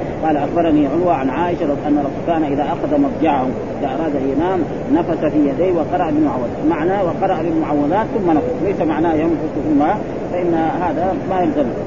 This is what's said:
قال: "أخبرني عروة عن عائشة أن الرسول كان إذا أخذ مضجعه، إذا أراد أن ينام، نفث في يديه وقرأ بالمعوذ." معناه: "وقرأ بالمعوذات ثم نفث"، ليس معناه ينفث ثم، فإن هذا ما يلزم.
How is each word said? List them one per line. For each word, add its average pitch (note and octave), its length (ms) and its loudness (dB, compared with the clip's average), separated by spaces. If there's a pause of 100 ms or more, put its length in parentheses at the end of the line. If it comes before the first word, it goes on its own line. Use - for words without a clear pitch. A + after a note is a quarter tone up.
(260)
قال: D3+ 120 2
"أخبرني D3+ 500 2
عروة E3+ 260 2
عن C3 160 0
عائشة E3+ 340 -2
أن C#3+ 340 0
الرسول C#3 300 -2
كان D#3+ 160 2
إذا C#3+ 200 0
أخذ D3 360 0
مضجعه، C#3 460 2 (340)
إذا - 80 -2
أراد D#3 280 -2
أن C3+ 200 0
ينام، F3+ 240 0 (340)
نفث D#3+ 320 0
في D3 240 2
يديه E3 220 2
وقرأ D#3+ 400 0
بالمعوذ." C3 360 0 (220)
معناه: F3 340 0
"وقرأ E3+ 380 0
بالمعوذات D#3 640 0 (120)
ثم F3 140 2
نفث"، D3+ 200 2 (140)
ليس F#3+ 160 0
معناه D#3+ 320 2
ينفث D#3 400 0 (160)
ثم، D3 160 4 (460)
فإن F3 220 0
هذا D#3+ 600 0 (160)
ما F#3 120 0
يلزم. C#3+ 280 0 (180)